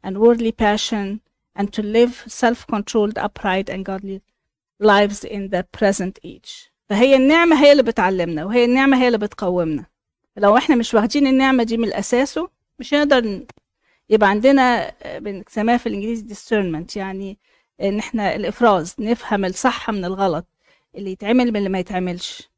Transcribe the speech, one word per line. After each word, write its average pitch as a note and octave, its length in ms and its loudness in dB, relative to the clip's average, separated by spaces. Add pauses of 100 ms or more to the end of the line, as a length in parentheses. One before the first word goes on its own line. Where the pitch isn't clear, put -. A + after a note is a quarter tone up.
and F#3+ 100 -6
worldly A3+ 340 4
passion G#3 680 -2 (400)
and G3+ 60 -2
to G3+ 160 -8
live A3+ 500 0
self-controlled, A3 840 -2
upright G3 560 -4
and F#3+ 100 -10
godly G3 360 -10 (640)
lives G#3 460 2
in G3 200 -10
the F#3+ 140 -4 (140)
present G3 480 -2
age. - 440 -20 (200)
فهي B3 260 4
النعمة D4+ 480 4
هي C#4+ 80 8
اللي C#4+ 120 6
بتعلمنا، F3+ 640 -2
وهي A#3+ 200 2
النعمة C4 360 4
هي B3 60 4
اللي A#3+ 100 2
بتقومنا. F3+ 680 -4 (520)
لو G#3 200 4
إحنا C4+ 180 2
مش A#3 180 0
واخدين B3+ 340 2
النعمة C4 360 2
دي A#3 140 -2
من A3+ 100 -2
الأساسه، C4+ 600 -2 (300)
مش B3+ 140 -6
هنقدر C#4+ 320 2
ن-، G3 200 -8 (640)
يبقى G#3 200 4
عندنا، B3 640 4 (100)
آه، - 160 -12
بنسميها G#3 580 -2
في A#3+ 120 -4
الإنجليزي G#3+ 460 -8
discernment، F3 640 -4
يعني F#3+ 400 -10 (440)
إن G3+ 180 -2
إحنا G#3 360 -4
الإفراز، G3+ 640 0
نفهم G#3 460 -2
الصح A#3 440 -4
من G3 160 -4
الغلط، F#3 400 -2 (500)
اللي G3 160 -10
يتعمل A#3 400 0
من G#3+ 60 -4
اللي G3 120 -2
ما F#3+ 100 -2
يتعملش. F3+ 800 -8